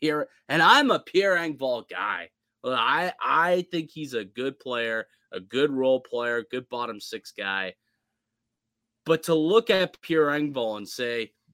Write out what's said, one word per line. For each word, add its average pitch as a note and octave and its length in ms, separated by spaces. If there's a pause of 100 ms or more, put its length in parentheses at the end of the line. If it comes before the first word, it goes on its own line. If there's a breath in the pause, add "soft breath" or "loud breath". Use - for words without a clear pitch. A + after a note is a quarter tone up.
Pierre? D3+ 260 (220 soft breath)
And D#3 120
I'm B3 300
a D#3+ 80
Pierre F#3 380
Engvall C3 520
guy. F2+ 400 (340)
I, B2+ 500 (100)
I E3+ 480
think E3 180
he's D3 240
a A2 120
good B2+ 340
player, A#2 480 (240)
a F#2 80
good B2 320
role C3 300
player, A#2+ 500
good B2+ 180
bottom A#2+ 300
six - 320
guy. G2 420 (1300)
But D#3+ 180
to E3+ 100
look F3 360
at F#3+ 320
Pierre D#3 260
Engvall C#3 500
and G#2 100
say, A#2+ 440 (220)